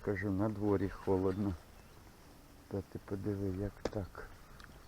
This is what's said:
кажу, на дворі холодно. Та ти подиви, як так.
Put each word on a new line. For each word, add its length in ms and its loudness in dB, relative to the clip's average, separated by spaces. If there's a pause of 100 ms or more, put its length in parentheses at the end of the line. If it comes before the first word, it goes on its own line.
кажу, 260 2
на 180 4
дворі 400 4
холодно. 640 2 (1120)
Та 140 -2
ти 180 -8
подиви, 640 0
як 200 0
так. 460 -2 (600)